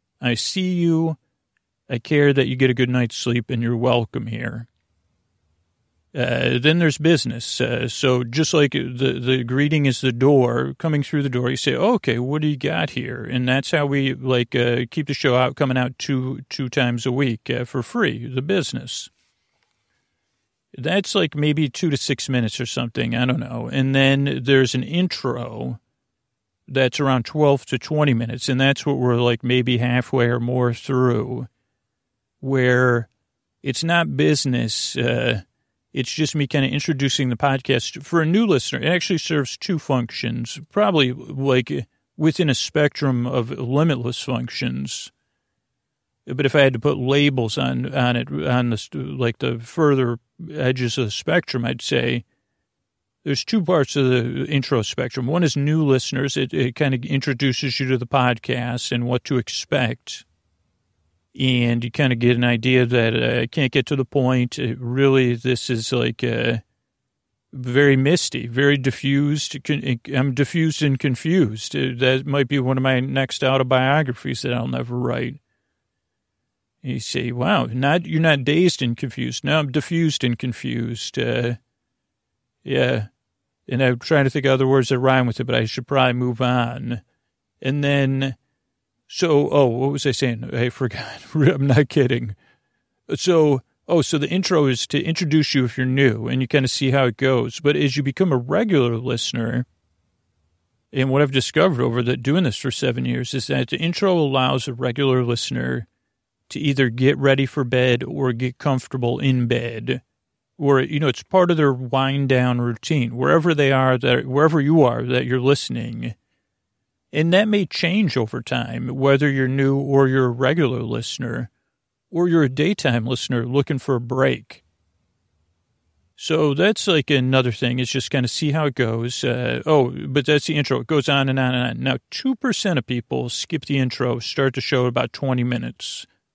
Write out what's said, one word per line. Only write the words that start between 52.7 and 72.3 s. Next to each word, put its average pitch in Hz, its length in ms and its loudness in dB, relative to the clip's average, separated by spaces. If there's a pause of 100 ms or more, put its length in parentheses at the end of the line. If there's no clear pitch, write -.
there's 143 180 -2
two 220 200 0
parts 156 340 0
of 131 140 2
the 127 380 0
intro 131 340 0
spectrum. 123 440 -6
One 170 160 0
is 147 140 2
new 151 260 0
listeners. 135 540 0
It, 139 160 -2
it 131 220 0
kinda 135 240 0 (100)
introduces 135 720 -2
you 131 80 -4
to 131 80 2
the 120 100 -4
podcast 123 840 0
and 120 140 -2
what 123 180 -2
to 131 140 0
expect. - 880 -4 (1120)
And 120 460 0
you 117 60 -8
kinda 127 260 0
get 120 200 4
an 123 80 2
idea 123 420 4
that, 117 280 2
uh, 120 280 0
I 117 40 -4
can't 131 260 -2
get 135 140 0
to 147 100 -4
the 131 80 0
point. 127 540 0
It 117 220 -4
really, 127 540 2
this 120 340 -2
is, 113 240 -2
like, 123 320 -2
uh, 117 340 0 (960)
very 131 440 4
misty, 135 500 0
very 139 300 2
diffused. 143 880 0
Con-, 127 360 -2 (140)
I'm 135 200 0
diffused 156 480 0
and 139 160 2
confused. 131 760 0
Uh, 135 220 -2
that 131 300 2
might 139 220 0